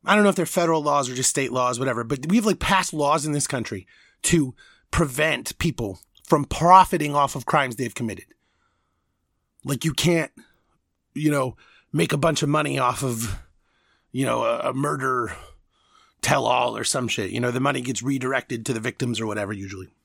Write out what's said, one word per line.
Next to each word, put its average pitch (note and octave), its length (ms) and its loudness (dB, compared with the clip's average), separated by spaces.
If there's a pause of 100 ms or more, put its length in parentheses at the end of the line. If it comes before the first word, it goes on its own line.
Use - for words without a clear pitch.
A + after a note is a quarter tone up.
I F#3+ 120 4
don't G#3 100 6
know G3+ 60 8
if - 60 0
they're E3+ 100 0
federal E3 360 2
laws C#3+ 280 2
or B2 40 -8
just B2+ 140 0
state C3 240 -2
laws, B2 260 0
whatever, A#2+ 260 -2
but B2+ 220 -6
we F3+ 100 2
have, A3 100 2
like, G3 120 2
passed F#3 360 0
laws D3 320 0
in D#3 60 -2
this C#3+ 140 -2
country G#2+ 400 -6 (360)
to C#3+ 320 2 (360)
prevent D3+ 680 -2
people A#2 420 -4 (220)
from D3 220 2
profiting D#3+ 720 4
off C#3+ 180 2
of B2+ 120 -8
crimes C3+ 280 0
they've A#2+ 220 -6
committed. G#2+ 300 -6 (1400)
Like, C3+ 200 -4
you D#3+ 80 0
can't, E3 380 2 (840)
you D3+ 180 0
know, C3 240 0 (360)
make D#3+ 200 0
a D3 40 0
bunch D3+ 280 2
of C#3+ 40 -2
money C#3+ 300 0
off B2+ 240 0
of, A#2 380 -4 (720)
you C3 120 -2
know, A#2+ 200 0
a, A#2 260 -2
a - 20 -6
murder C3 640 -2 (840)
tell-all B2 560 2
or A2+ 80 -6
some B2+ 240 -2
shit. G#2 240 -4
You A#2 80 -4
know, B2 100 0
the B2 80 -4
money C3+ 220 0
gets B2 240 -6
redirected B2+ 600 -4
to C3+ 60 -2
the A2+ 60 -2
victims A#2+ 420 -4
or A2+ 60 -4
whatever, G#2 260 -4
usually. F#2+ 360 -12 (160)